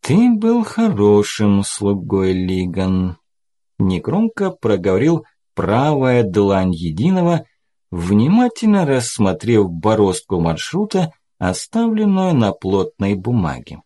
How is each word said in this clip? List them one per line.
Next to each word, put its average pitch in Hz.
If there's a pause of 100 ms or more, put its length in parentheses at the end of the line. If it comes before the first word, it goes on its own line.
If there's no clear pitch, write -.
"Ты 220
был 226
хорошим 104
слугой, 98
Лиган", 92 (600)
негромко 180
проговорил 110 (300)
правая 127
длань 98
Единого, 160 (480)
внимательно 180
рассмотрев 110
бороздку 95
маршрута, 160 (260)
оставленную 202
на 110
плотной 98
бумаге. 87